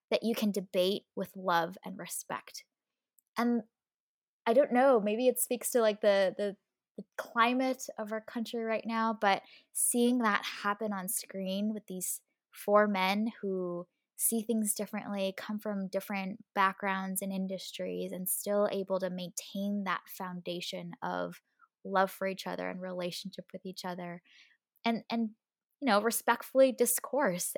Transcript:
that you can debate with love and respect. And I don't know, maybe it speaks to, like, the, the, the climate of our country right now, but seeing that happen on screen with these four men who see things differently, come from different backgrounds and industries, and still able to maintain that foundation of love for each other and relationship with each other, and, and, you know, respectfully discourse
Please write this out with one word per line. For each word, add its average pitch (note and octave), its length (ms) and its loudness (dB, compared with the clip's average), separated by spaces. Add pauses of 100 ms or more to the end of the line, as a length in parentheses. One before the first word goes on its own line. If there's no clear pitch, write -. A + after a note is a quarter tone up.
(100)
that A3+ 120 2
you A3+ 120 2
can G#3+ 180 0
debate F#3+ 540 0 (100)
with F#3 180 -6
love F3+ 480 0
and F#3+ 160 -12
respect. - 640 -10 (720)
And A#3+ 240 2 (840)
I A#3 60 4
don't B3 220 6
know, B3 260 8
maybe G#3+ 260 2
it A#3+ 140 4
speaks - 300 -2
to, B3 100 2
like, G#3+ 220 2
the, G3 340 6
the, G3+ 180 -2 (440)
the G#3 60 -12 (120)
climate B3 680 2 (140)
of G#3+ 140 -8
our A3 80 -4
country A3+ 420 -6
right A3+ 240 -2
now, A3+ 320 0
but G3 220 4 (320)
seeing A#3+ 460 4
that G#3 260 2 (180)
happen G#3 300 -2
on F#3 160 -6
screen G3 640 -4
with G#3+ 140 -8
these - 340 -6 (320)
four G#3 340 4
men G3+ 540 2
who F3+ 460 -4 (300)
see - 260 0
things A3 320 0
differently, G3 600 -4
come - 240 -6
from G3 300 -6
different G3 560 -6 (100)
backgrounds F#3+ 680 0
and G3 100 -6
industries, F#3 800 -6
and F3+ 160 -8
still G#3 420 0
able F#3+ 300 -2
to F#3 80 -2
maintain G3 760 -6
that F3+ 220 0
foundation F3 840 -8 (100)
of F3 380 -4 (460)
love F#3+ 240 2
for F#3+ 160 -6
each F#3+ 200 -6
other F3+ 240 -4
and F#3 100 -8
relationship F3+ 720 -8
with F#3 140 -12
each F#3 180 -12
other, F3 380 -8 (640)
and, A3+ 240 0
and, A#3 220 -2 (500)
you C#4+ 40 0
know, G#3 140 6
respectfully A#3+ 720 4
discourse A#3 840 0